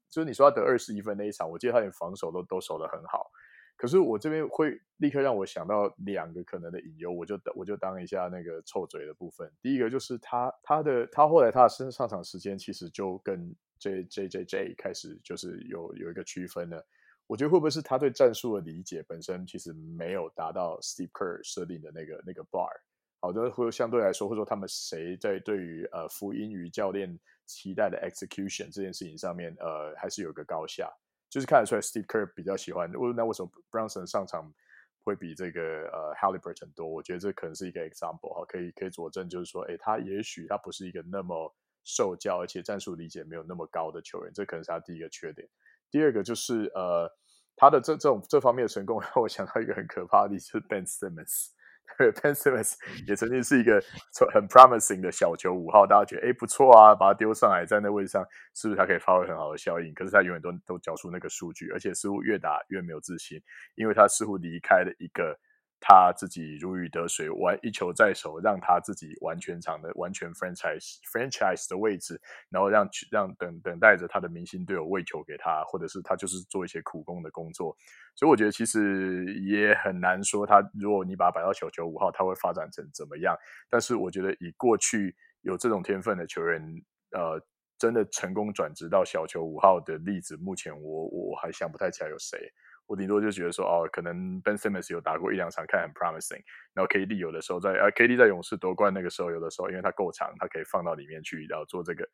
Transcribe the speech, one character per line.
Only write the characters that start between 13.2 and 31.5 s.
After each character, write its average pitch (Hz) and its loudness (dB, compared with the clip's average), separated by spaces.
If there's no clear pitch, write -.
跟 87 -8
J-，J 95 -6
J 92 -8
J 95 -6
开 95 -10
始 - -16
就 - -12
是 90 -12
有， 85 -12
有 92 -12
一 - -12
个 90 -10
区 90 -12
分 87 -10
了。 82 -14
我 110 -8
觉 135 -4
得 151 0
会 180 6
不 151 0
会 156 0
是 156 -6
他 135 -4
对 135 0
战 123 4
术 113 -6
的 98 -4
理 82 -14
解 82 -12
本 82 -14
身 92 -10
其 92 -14
实 87 -14
没 82 -10
有 87 -6
达 80 -10
到 87 -6
Steve - -10
Kerr - -8
设 - -10
定 82 -12
的 78 -18
那 78 -14
个， 78 -16
那 90 -12
个 80 -16
bar。 90 -6
好 90 -4
的， 113 -2
或 123 -2
者 113 0
相 117 -2
对 120 2
来 98 4
说， 101 -4
或 113 -6
者 104 -4
说 107 -2
他 113 -6
们 95 -6
谁 85 -10
在 98 -4
对 104 -4
于， 85 -8
呃， 82 -10
福 101 -10
音 107 -8
鱼 87 -10
教 98 -4
练 92 -6
期 - -12
待 104 2
的 92 -6
execution 95 -10
这 101 -8
件 92 -8
事 - -12
情 80 -14
上 87 -8
面， 87 -10
呃， 78 -8
还 - -8
是 - -8
有 80 -8
个 76 -14
高 80 -8
下。 - -10
就 139 -6
是 131 -6
看 139 6